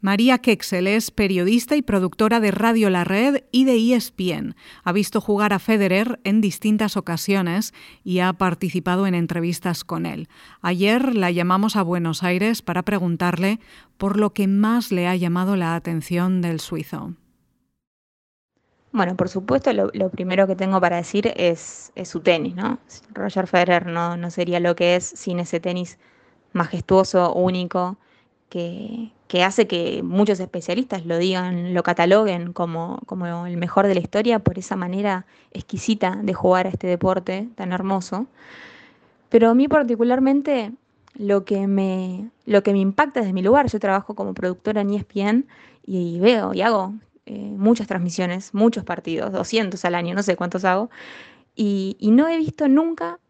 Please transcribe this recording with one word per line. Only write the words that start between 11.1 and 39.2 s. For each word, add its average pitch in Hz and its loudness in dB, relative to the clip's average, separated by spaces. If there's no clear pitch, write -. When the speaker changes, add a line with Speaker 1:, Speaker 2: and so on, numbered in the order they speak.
Speaker 1:
la 185 2
llamamos 185 2
a 202 2
Buenos 170 -2
Aires 185 0
para 180 -4
preguntarle 180 0
por 196 0
lo 208 2
que 202 0
más 214 2
le 180 0
ha 180 0
llamado 180 0
la 170 0
atención 175 -2
del 170 -2
suizo. 160 -10
Speaker 2:
Bueno, 185 0
por 180 0
supuesto, 233 0
lo, 202 0
lo 190 -2
primero 185 0
que 185 -2
tengo 190 0
para 175 2
decir 202 -2
es, - -2
es 185 -12
su 165 -8
tenis, 175 2
¿no? - -4
Roger 196 -4
Federer 175 2
no, 170 -4
no 175 -6
sería 175 -2
lo 175 2
que 175 2
es 180 -2
sin - -8
ese 175 -4
tenis 180 -6
majestuoso, 180 2
único, 180 -2
que, 180 -10
que 180 2
hace 190 2
que 170 -4
muchos 190 2
especialistas 180 -6
lo 170 -2
digan, 180 -2
lo 175 0
cataloguen 175 4
como, 170 -6
como 175 -8
el 175 -6
mejor 180 2
de 196 4
la 180 2
historia 214 0
por 180 2
esa 190 -8
manera 185 -4
exquisita 196 -4
de 202 -2
jugar 185 2
a - -4
este 185 -6
deporte 185 -2
tan 180 -6
hermoso. 190 -4